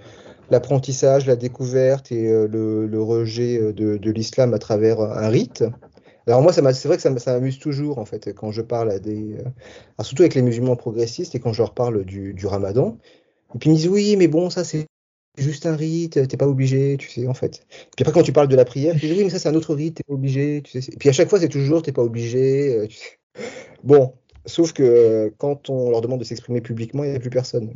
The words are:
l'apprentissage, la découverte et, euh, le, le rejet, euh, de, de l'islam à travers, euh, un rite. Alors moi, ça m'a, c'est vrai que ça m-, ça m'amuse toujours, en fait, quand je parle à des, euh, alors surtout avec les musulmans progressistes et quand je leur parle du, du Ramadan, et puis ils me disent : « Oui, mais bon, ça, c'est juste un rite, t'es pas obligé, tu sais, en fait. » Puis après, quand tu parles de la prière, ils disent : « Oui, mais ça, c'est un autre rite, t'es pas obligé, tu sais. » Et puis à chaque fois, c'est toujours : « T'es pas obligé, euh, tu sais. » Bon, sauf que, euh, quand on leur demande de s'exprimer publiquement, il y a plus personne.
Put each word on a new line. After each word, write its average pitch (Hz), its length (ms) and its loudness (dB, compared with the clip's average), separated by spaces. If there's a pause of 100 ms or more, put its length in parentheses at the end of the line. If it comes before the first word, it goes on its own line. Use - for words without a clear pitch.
(500)
l'apprentissage, 135 760 2
la 131 80 4
découverte 127 800 0
et, 113 160 -2
euh, 110 180 4
le, 110 400 -2
le 110 160 -2
rejet, 117 580 -2
euh, 107 120 0
de, 107 240 -2
de 104 160 -4
l'islam 113 420 0
à 107 60 0
travers, 110 400 0
euh, 107 120 -2
un 110 160 -2
rite. 123 360 0 (640)
Alors 123 140 6
moi, 175 100 8
ça 175 80 2
m'a, 135 140 4
c'est 139 140 -4
vrai 170 80 2
que - 80 -6
ça 160 60 2
m-, 131 100 -2
ça 127 140 -2
m'amuse 131 260 -2
toujours, 147 380 -4
en 107 60 -8
fait, 104 300 -10
quand 110 160 -8
je 107 120 -6
parle 113 280 -2
à 98 80 -4
des, 107 360 -8
euh, 101 80 -12 (540)
alors 107 100 -6
surtout 139 160 0
avec 156 120 4
les 135 80 2
musulmans 123 320 0
progressistes 120 640 -4
et 127 40 -8
quand 117 120 -4
je 117 100 0
leur 104 100 -2
parle 117 320 -2
du, 98 300 -10
du 92 120 -6
Ramadan, 101 520 -2 (560)
et 123 40 -12
puis 147 120 2
ils - 20 6
me 160 60 6
disent : « 160 120 0
Oui, 208 260 2
mais 185 100 6
bon, 165 240 0
ça, 180 140 -4
c'est 156 220 -6 (520)
juste 143 280 -4
un 160 100 0
rite, 160 500 -2
t'es 131 100 -6
pas 139 120 2
obligé, 135 480 2
tu 135 120 -12
sais, 127 200 -6
en 127 60 -4
fait. » - 340 -8
Puis - 360 -8
après, 156 80 0
quand 165 120 6
tu 147 80 -2
parles 147 160 4
de 131 80 4
la 127 80 8
prière, 143 320 -2
ils 147 40 0
disent : « 156 180 -2
Oui, 208 40 2
mais 190 80 0
ça, 185 80 -4
c'est 170 100 -4
un 151 60 2
autre 160 180 -2
rite, 156 260 -4
t'es 139 40 -8
pas 143 120 -10
obligé, 139 480 -2
tu 127 200 -10
sais. » 131 100 -16
Et - 40 -20
puis - 120 0
à 135 40 8
chaque 160 160 2
fois, 208 100 2
c'est 165 100 0
toujours : « 143 340 0
T'es 143 100 -6
pas 135 100 0
obligé, 123 720 0
euh, 107 140 -2
tu - 80 -20
sais. » - 220 -20 (680)
Bon, 131 300 6 (320)
sauf 165 260 0
que, 143 100 -4
euh, 113 560 6
quand 143 320 -6
on 127 200 -2
leur 113 100 2
demande 123 180 -4
de 120 60 -10
s'exprimer 120 360 -6
publiquement, 117 440 -6
il 143 80 -4
y - 20 -6
a 127 60 -6
plus 123 100 -8
personne. 123 460 -4